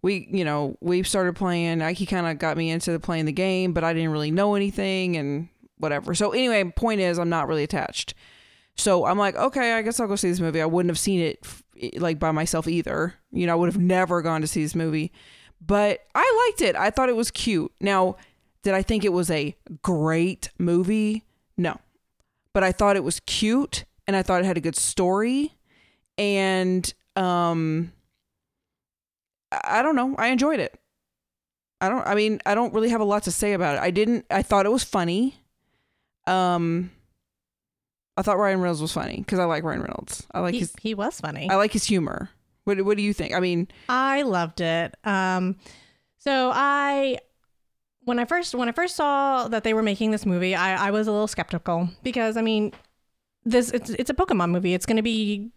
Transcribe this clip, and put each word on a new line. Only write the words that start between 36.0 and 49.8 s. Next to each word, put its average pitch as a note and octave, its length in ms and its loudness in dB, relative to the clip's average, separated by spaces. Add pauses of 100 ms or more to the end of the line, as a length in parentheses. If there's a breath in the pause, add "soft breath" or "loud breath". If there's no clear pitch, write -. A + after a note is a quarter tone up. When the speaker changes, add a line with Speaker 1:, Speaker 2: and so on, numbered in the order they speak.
Speaker 1:
Um, F3+ 640 0 (1300)
I F#3+ 40 -4
thought G3 160 2
Ryan F#3+ 240 2
Reynolds E3+ 200 0
was D#3+ 120 -4
funny - 340 -6
'cause F#3 120 0
I F3+ 60 2
like D#3+ 180 0
Ryan D#3+ 180 -4
Reynolds. - 500 -10
I - 80 -6
like F3 140 -2
Speaker 2:
He, A#3+ 80 -2
Speaker 1:
his, E3+ 200 -6
Speaker 2:
he A3 120 -4
was G#3 260 -6
funny. D3+ 300 -8
Speaker 1:
I G3 60 4
like G#3 180 2
his G#3 120 0
humor. F#3 440 -2 (340)
What, G3 200 0
what G#3 140 2
do G3+ 60 -2
you G#3 100 0
think? - 220 -6
I F#3 40 0
mean, F3+ 280 0 (220 loud breath)
Speaker 2:
I C4+ 340 2
loved F3+ 380 -2
it. E3 420 -2
Um, F#3 540 0 (600 loud breath)
so C4 360 2
I, C#4 640 2 (840)
when A#3+ 120 0
I A#3+ 80 0
first, E4+ 300 -2
when B3 140 0
I - 20 -4
first F4 240 -2
saw C#4 540 2
that A3 140 -2
they A3+ 100 2
were A3 100 2